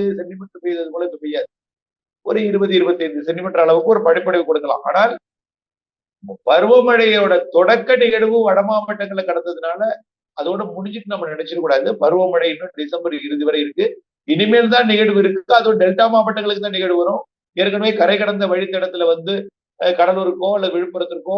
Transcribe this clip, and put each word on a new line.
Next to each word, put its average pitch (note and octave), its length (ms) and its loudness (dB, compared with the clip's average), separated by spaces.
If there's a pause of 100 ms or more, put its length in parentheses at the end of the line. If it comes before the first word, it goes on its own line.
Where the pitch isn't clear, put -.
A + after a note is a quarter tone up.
(140)
சென்டிமீட்டர் F#3 480 -14
பெய்தது E3+ 280 -6
போல E3+ 140 -6
இப்ப F3 160 -8
பெய்யாது. D3+ 280 -6 (800)
ஒரு A3 180 0
இருபது, G3 300 0
இருபத்தைந்து E3+ 480 0
சென்டிமீட்டர் E3+ 380 -4
அளவுக்கு E3 280 4
ஒரு A3 120 4
மழைப்பொழிவு F3 440 2
கொடுக்கலாம். D3 400 -2
ஆனால் F#3+ 280 2 (1300)
பருவமழையோட G#3+ 1080 4
தொடக்க G3 460 4
நிகழ்வு A3+ 460 2
வட G3 200 2
மாவட்டங்கள்ல G3+ 640 -4
கடந்ததுனால E3+ 580 -4 (540)
அதோட F3+ 320 -4
முடிஞ்சிட்டு G3+ 440 -10
நம்ம E3+ 160 -6
நினைச்சிடக் D#3+ 320 -8
கூடாது. C#3 280 2 (120)
பருவமழை E3+ 480 2
இன்னும் E3+ 260 -8
டிசம்பர் E3 400 -6
இறுதி D3 300 -6
வரை D3+ 160 0
இருக்கு. D3 260 -2 (420)
இனிமேல் G#3+ 400 4
தான் A#3+ 180 4
நிகழ்வு G#3 320 2
இருக்கு. F#3+ 360 2
அதுவும் A3 260 4
டெல்டா F#3+ 280 2
மாவட்டங்களுக்கு G#3+ 540 0
தான் G3+ 160 -6
நிகழ்வு F#3 180 0
வரும். F#3+ 260 -2 (340)
ஏற்கனவே G3+ 380 0
கரை G3 240 2
கடந்த G3 280 -2
வழித்தடத்துல F3+ 600 -2
வந்து, E3 260 0 (480)
அஹ், F3+ 140 2
கடலூருக்கோ F3+ 580 0
அல்லது F#3+ 220 -2
விழுப்புரத்திற்கோ F3 640 -6